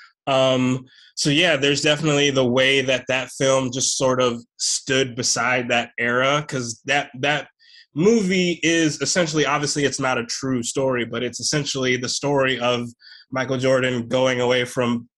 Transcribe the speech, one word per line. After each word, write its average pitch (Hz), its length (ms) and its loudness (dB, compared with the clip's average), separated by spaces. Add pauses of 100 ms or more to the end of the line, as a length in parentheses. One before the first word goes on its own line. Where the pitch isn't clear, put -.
(260)
Um, 131 580 2 (300)
so - 160 0
yeah, 160 260 4
there's 139 240 0
definitely 147 480 2
the 131 180 2
way 131 360 4
that 127 260 -2
that 127 220 -2
film 135 420 0
just 131 240 -2
sort 127 240 2
of 120 240 0 (140)
stood 131 580 -2
beside 123 540 -2
that 120 280 0
era, 131 480 0
'cause 120 380 -8
that, 143 260 -2 (100)
that 143 280 -2 (460)
movie 185 680 2
is 160 380 2
essentially, 151 460 0
obviously 147 380 0
it's 135 160 -2
not 131 180 0
a 117 80 -4
true 131 360 -4
story, 123 440 -2
but 117 160 -6
it's 123 180 -6
essentially 131 560 -2
the 123 100 -6
story 135 540 0
of 120 260 -2 (440)
Michael 131 260 -4
Jordan 127 520 0
going 127 340 2
away 123 240 2
from 120 520 -2